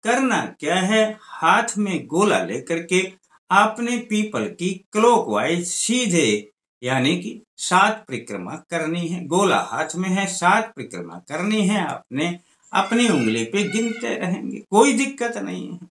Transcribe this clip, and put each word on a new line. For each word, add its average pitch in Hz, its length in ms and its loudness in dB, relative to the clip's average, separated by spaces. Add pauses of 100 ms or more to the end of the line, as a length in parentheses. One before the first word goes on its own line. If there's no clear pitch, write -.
करना 233 400 2 (160)
क्या 175 200 0
है, 214 400 2
हाथ 196 580 0
में 180 280 -2
गोला 156 380 2
लेकर 135 380 -4
के 180 200 0 (480)
आपने 220 500 2
पीपल 214 480 -2
की 180 220 -4 (220)
क्लॉकवाइज 175 760 4
सीधे 170 840 0 (300)
यानी 131 340 2
कि 180 240 -8 (160)
सात 208 520 2
परिक्रमा 107 480 -10 (140)
करनी 165 380 -4
है। 175 180 -6
गोला 165 340 2
हाथ 151 360 -6
में 185 120 -4
है, 190 180 0
सात 208 500 2
परिक्रमा 87 420 -12
करनी 196 440 -2
है, 190 240 2
आपने 151 520 -6 (340)
अपनी 226 360 2
उंगली 117 360 0
पे 196 240 -2
गिनते 226 460 -4
रहेंगे, - 460 -6
कोई 247 320 4
दिक्कत 233 440 -2
नहीं 185 360 -8
है। - 180 -16